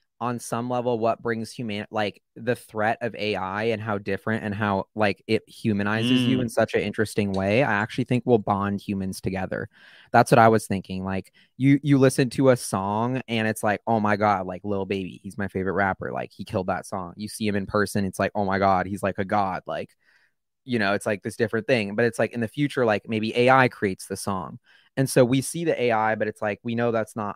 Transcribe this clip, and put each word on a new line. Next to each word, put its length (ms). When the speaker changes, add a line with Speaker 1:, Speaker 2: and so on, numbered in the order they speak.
Speaker 1:
on 200
some 280
level, 300
what 240
brings 300
human-, 400
like, 280
the 220
threat 440
of 140
A 220
I 280
and 160
how 180
different 440
and 100
how, 340
like, 320
it 200
humanizes 800
you 120
Speaker 2:
Mm. 40
Speaker 1:
in 60
such 260
an 60
interesting 520
way, 300
I 120
actually 300
think 220
will 120
bond 420
humans 400
together. 480
That's 200
what 80
I 80
was 180
thinking. 380
Like, 280
you, 280
you 140
listen 320
to 200
a 60
song 720
and 180
it's 160
like, 240
"Oh 140
my 160
God, 300
like, 180
Lil 200
Baby, 380
he's 160
my 80
favorite 280
rapper. 360
Like, 220
he 120
killed 240
that 180
song." 300
You 120
see 180
him 80
in 120
person, 380
it's 140
like, 160
"Oh 100
my 140
God, 280
he's 180
like 140
a 60
god." 420
Like, 240
you 160
know, 140
it's 120
like 160
this 140
different 320
thing. 260
But 120
it's 120
like, 140
in 80
the 80
future, 360
like, 240
maybe 280
A 140
I 180
creates 400
the 80
song. 420
And 140
so 140
we 160
see 240
the 180
A 80
I, 240
but 140
it's 120
like, 220
we 140
know 160
that's 240
not 200